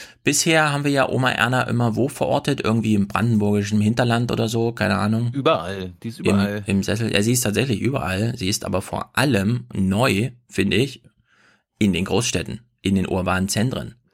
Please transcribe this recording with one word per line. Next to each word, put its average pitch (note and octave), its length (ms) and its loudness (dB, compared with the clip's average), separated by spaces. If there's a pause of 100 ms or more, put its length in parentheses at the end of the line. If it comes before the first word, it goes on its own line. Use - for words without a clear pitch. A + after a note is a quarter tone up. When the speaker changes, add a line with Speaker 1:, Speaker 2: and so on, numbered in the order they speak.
(240)
Speaker 1:
Bisher D#3 460 2
haben C#3+ 140 -2
wir C#3+ 80 0
ja C3+ 160 2
Oma B2 240 0
Erna B2 300 2
immer A#2+ 340 0
wo A#2+ 120 2
verortet? - 540 0
Irgendwie A2 320 2
im G2+ 140 2
brandenburgischen G#2 720 2
Hinterland A#2+ 500 2
oder A2+ 180 0
so, A#2 220 0
keine G2+ 260 0
Ahnung. A2 360 0
Speaker 2:
Überall, G2 600 -2 (100)
die A#2 60 -10
ist A2+ 120 -12
Speaker 1:
Im, - 60 -4
Speaker 2:
überall. G2+ 380 2
Speaker 1:
im G2 200 0
Sessel. A2 280 -2
Ja, G#2 100 2
sie A#2 100 2
ist B2+ 80 2
tatsächlich G#2+ 400 0
überall. A2 580 -2
Sie F#2 100 -4
ist - 160 -2
aber F#2 180 -2
vor - 360 -8
allem A#2+ 560 0
neu, G2+ 560 0 (180)
finde F#2+ 280 -2
ich, - 260 -2 (800)
in G#2 120 4
den E2+ 120 -2
Großstädten, - 560 -2 (200)
in G2 140 0
den F#2+ 140 0
urbanen F#2 400 -2
Zentren, - 480 -4 (180)